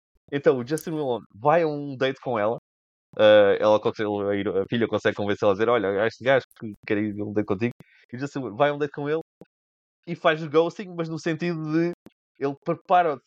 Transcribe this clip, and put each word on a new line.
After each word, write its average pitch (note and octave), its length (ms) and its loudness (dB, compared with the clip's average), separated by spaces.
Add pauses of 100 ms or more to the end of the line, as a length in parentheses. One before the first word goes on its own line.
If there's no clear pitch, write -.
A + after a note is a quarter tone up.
(320)
Então, C#3+ 280 2
o A#2+ 80 -6
Justin D#3 240 -6
Willman C3+ 300 -4 (140)
vai D3 280 2
a D#3+ 40 0
um C#3+ 300 -6
date C3 240 -2
com B2 180 -2
ela, G#2+ 180 0 (600)
eh, G#2 420 8
ela G#2+ 200 4
consegue, G#2+ 300 -4
a G2+ 260 -2
ir-, G2+ 120 -4
a F#2+ 220 0
filha A#2 180 0
consegue G#2+ 280 -2
convencê-la G#2 360 0
a - 40 4
dizer: A2 140 -2
"Olha, G2+ 340 0
há - 40 0
este - 160 -10
gajo C3 220 2 (140)
que A2 140 -12 (140)
quer G#2+ 120 0
ir G#2 200 -4
a G#2 60 -8
um G#2+ 80 -10
date G#2 140 -2
contigo." G#2+ 240 -2 (400)
E - 40 -14
o A#2+ 40 -12
Justin C#3+ 200 -10
Willman A2+ 180 -8
vai C#3+ 120 2
a D3 40 -2
um D3 40 -10
date D3 160 -4
com C#3+ 160 -8
ele D#3+ 120 -4 (840)
e E3+ 80 -8
faz D#3+ 280 0
o D#3+ 60 -8
ghosting, E3+ 460 0
mas E3 140 -6
no D#3+ 80 -8
sentido E3+ 420 -4 (140)
de E3+ 180 0 (480)
ele C#3 160 -4 (100)
prepara E3+ 600 0